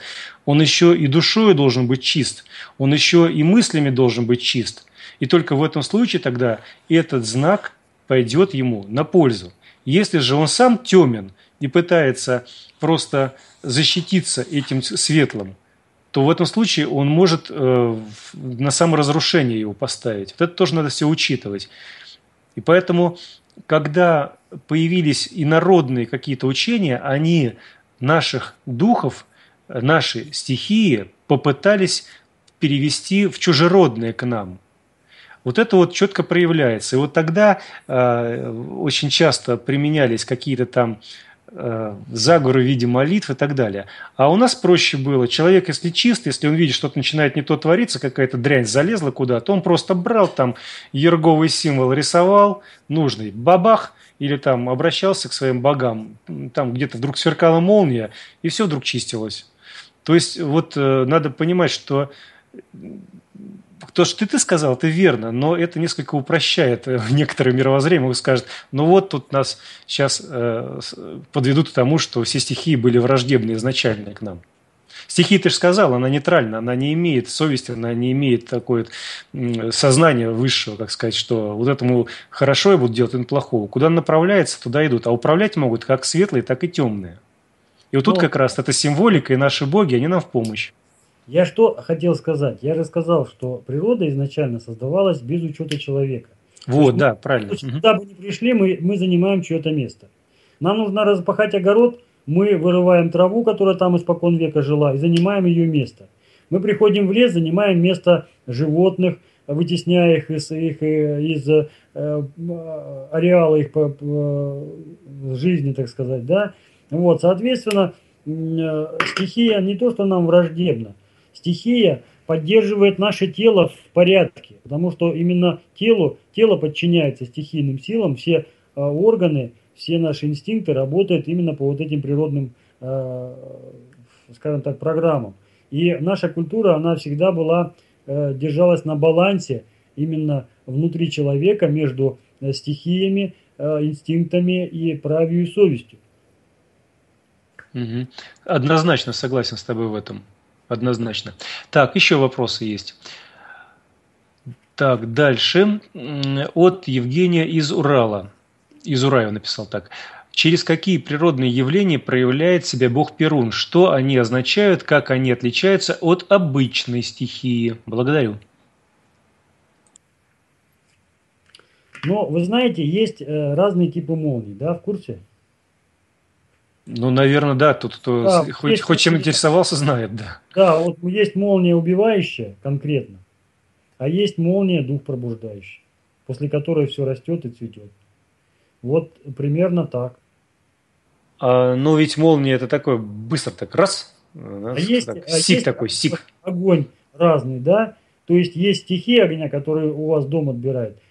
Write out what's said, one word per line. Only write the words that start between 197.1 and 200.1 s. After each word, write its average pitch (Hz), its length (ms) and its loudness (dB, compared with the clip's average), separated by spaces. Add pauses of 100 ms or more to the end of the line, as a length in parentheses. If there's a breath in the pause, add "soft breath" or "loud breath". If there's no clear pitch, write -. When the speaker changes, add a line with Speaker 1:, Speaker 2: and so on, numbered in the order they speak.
Speaker 2:
разный, 139 460 0
да? 208 360 0 (300 soft breath)
То 170 100 0
есть 175 200 0
есть 185 280 0
стихии 185 360 -2
огня, 160 300 -2
которые 151 420 -4
у 151 160 -8
вас 156 180 -2